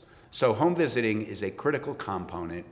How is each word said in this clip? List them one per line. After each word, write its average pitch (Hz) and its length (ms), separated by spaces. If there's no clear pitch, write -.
So 123 220
home 165 240
visiting 113 460
is 101 200
a 95 80
critical 143 440
component 85 760